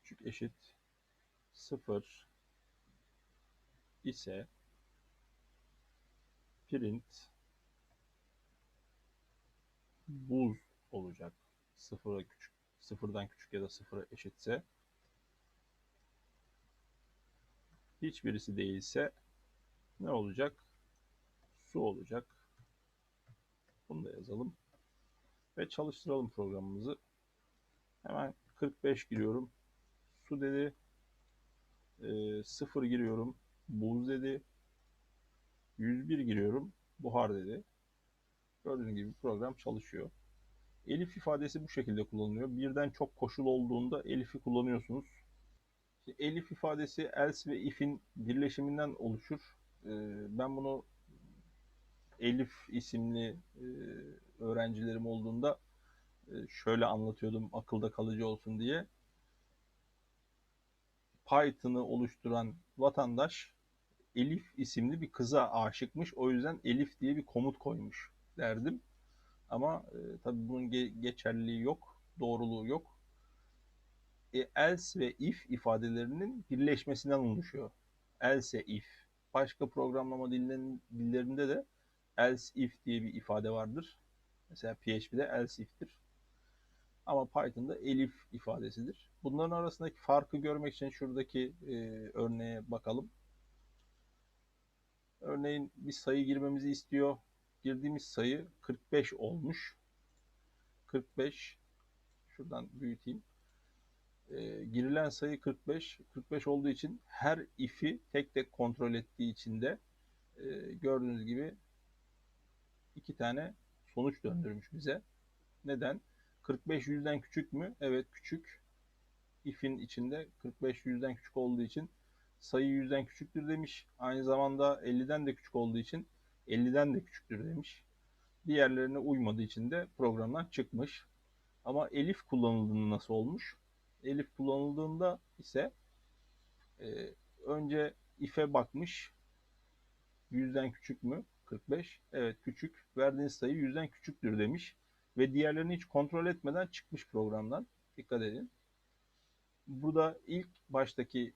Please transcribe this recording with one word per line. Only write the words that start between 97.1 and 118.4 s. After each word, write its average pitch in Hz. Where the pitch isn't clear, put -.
Girdiğimiz 139
sayı 131
kırk -
beş 143
olmuş. 160
Kırk -
beş. -
Şuradan 120
büyüteyim. 123
E, 113
girilen 127
sayı 147
kırk -
beş. 160
Kırk -
beş 151
olduğu 143
için 156
her 156
if'i 131
tek 143
tek 131
kontrol 120
ettiği 117
için 110
de, 160
e, -
gördüğünüz 127
gibi 139
iki -
tane 139
sonuç 139
döndürmüş 131
bize. 151
Neden? 139
Kırk 135
beş 143
yüzden 147
küçük -
mü? 175
Evet, 131
küçük. -